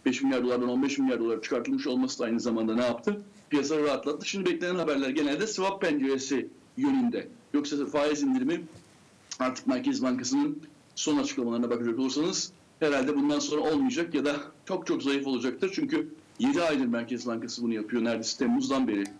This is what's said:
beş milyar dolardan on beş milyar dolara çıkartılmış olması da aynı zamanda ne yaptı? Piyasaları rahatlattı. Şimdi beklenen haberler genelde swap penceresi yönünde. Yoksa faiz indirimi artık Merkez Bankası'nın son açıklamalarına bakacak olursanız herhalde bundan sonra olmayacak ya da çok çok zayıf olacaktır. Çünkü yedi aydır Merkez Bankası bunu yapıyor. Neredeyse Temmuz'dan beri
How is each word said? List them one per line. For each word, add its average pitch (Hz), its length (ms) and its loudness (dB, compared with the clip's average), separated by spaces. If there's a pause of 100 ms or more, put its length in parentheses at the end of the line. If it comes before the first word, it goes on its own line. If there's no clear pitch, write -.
beş 127 180 2
milyar 131 200 2
dolardan 123 260 2
on 127 140 2
beş 135 140 0
milyar 131 220 2
dolara 113 220 0
çıkartılmış 131 460 -2
olması 127 320 0
da 123 60 0
aynı 113 140 0
zamanda 113 360 0
ne 123 80 4
yaptı? 123 380 0 (280)
Piyasaları 147 340 2
rahatlattı. 143 460 -2
Şimdi 190 200 -2
beklenen 175 260 -2
haberler 147 340 0
genelde 151 380 0
swap 190 340 -2
penceresi 135 680 0 (300)
yönünde. 127 500 2 (260)
Yoksa 143 320 0
faiz 147 380 0
indirimi 139 380 0 (800)
artık 131 280 -2
Merkez 127 360 0
Bankası'nın 131 560 0 (360)
son 151 220 0
açıklamalarına 120 520 0
bakacak 117 300 0
olursanız 147 520 -2 (280)
herhalde 143 360 2
bundan 147 240 2
sonra 151 220 -2
olmayacak 151 520 2
ya 139 120 2
da 143 100 2 (300)
çok 185 220 -4
çok 135 160 0
zayıf 139 240 0
olacaktır. 131 460 0
Çünkü 151 340 0 (320)
yedi 143 220 2
aydır 151 240 2
Merkez 117 420 -2
Bankası 117 360 -6
bunu 117 100 0
yapıyor. 113 300 -2
Neredeyse 117 340 -2
Temmuz'dan 131 500 2
beri 101 160 0 (160)